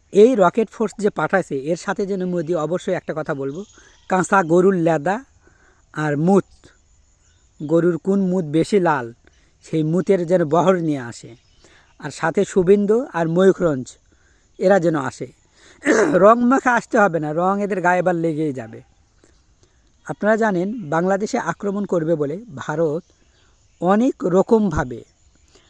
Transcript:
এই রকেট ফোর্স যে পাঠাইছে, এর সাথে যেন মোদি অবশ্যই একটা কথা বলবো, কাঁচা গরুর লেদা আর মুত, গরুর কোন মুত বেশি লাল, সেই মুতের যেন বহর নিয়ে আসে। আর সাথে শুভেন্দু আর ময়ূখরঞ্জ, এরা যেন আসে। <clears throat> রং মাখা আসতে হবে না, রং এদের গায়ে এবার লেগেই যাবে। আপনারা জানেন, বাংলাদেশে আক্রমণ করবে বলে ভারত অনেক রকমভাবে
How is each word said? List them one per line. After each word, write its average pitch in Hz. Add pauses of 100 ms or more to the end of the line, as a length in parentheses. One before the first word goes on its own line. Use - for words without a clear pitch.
(120)
এই 226
রকেট 202
ফোর্স -
যে 202
পাঠাইছে, 156
এর 156
সাথে 202
যেন 185
মোদি 175
অবশ্যই 170
একটা 156
কথা 151
বলবো, 139 (440)
কাঁচা 190
গরুর 180
লেদা 165 (680)
আর 151
মুত, 180 (1200)
গরুর 165
কোন 196
মুত 180
বেশি 160
লাল, 135 (480)
সেই 160
মুতের 175
যেন 170
বহর 170
নিয়ে 156
আসে। 117 (640)
আর 147
সাথে 165
শুভেন্দু 202
আর 165
ময়ূখরঞ্জ, 170 (720)
এরা 190
যেন 160
আসে। 131 (400)
<clears throat> 349
রং 226
মাখা 247
আসতে 233
হবে 170
না, 151
রং 190
এদের 190
গায়ে 180
এবার 180
লেগেই 160
যাবে। 113 (1200)
আপনারা 202
জানেন, 202
বাংলাদেশে 190
আক্রমণ 202
করবে 170
বলে 151 (100)
ভারত 156 (760)
অনেক 208
রকমভাবে 170 (640)